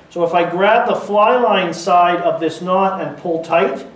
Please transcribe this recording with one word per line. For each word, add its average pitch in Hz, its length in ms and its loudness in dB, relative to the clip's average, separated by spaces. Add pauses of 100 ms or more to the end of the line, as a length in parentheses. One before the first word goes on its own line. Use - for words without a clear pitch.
So 175 160 -4
if 170 80 -2
I 175 160 2
grab 196 400 2
the 190 60 0
fly 214 420 2
line 196 360 0
side 175 440 2
of 170 240 -2
this 165 200 -4
knot 185 380 0
and 147 180 -8
pull 165 280 -6
tight, 170 500 -2